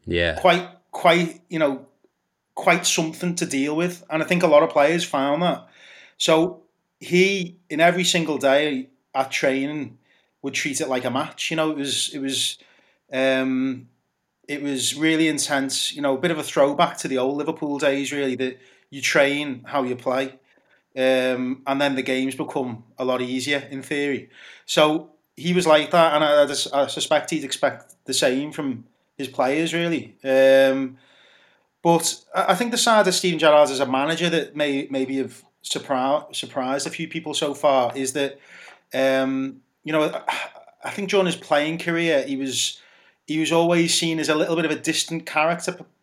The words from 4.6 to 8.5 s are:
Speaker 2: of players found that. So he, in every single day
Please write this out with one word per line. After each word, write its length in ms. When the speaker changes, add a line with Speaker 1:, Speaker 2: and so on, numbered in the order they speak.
Speaker 2:
of 60
players 340
found 380
that. 260
So 440
he, 580
in 120
every 220
single 340
day 520